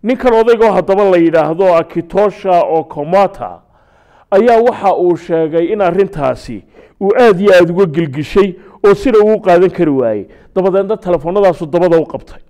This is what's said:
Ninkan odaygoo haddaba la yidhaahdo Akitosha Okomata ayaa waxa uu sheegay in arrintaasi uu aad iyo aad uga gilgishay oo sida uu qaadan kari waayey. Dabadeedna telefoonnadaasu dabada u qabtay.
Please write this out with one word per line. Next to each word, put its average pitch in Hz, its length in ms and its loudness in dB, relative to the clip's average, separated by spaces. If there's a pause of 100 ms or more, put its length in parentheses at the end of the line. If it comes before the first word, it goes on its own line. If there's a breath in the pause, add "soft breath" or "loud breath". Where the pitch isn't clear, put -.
Ninkan 254 320 0
odaygoo 226 380 2
haddaba 190 380 0
la 180 80 4
yidhaahdo 165 560 2
Akitosha 175 880 -2
Okomata 156 960 -4 (720 soft breath)
ayaa 226 320 2
waxa 202 360 -2
uu 180 180 0
sheegay 165 560 -2
in 214 80 -4
arrintaasi 156 840 -4 (360 soft breath)
uu 202 200 0
aad 214 200 4
iyo 202 140 2
aad 175 160 4
uga 185 160 0
gilgishay 160 680 -2 (300 loud breath)
oo 202 100 6
sida 220 280 0
uu 214 180 2
qaadan 180 300 2
kari 170 200 -2
waayey. 113 360 -2 (280 soft breath)
Dabadeedna 190 420 -2
telefoonnadaasu 175 720 -2
dabada 170 340 0
u 147 60 -4
qabtay. - 440 -16